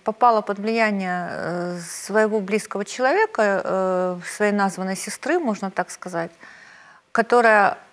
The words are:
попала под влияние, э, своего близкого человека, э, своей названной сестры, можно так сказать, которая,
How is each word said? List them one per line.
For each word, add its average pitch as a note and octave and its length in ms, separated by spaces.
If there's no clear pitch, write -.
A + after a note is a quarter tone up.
попала A3+ 380
под G3+ 180
влияние, G3+ 720
э, F3 500
своего G#3 600
близкого G3+ 440
человека, B3+ 800
э, F#3 540
своей G#3 160
названной F#3+ 440
сестры, C4+ 420
можно G#3 320
так - 200
сказать, E3+ 420
которая, A3 680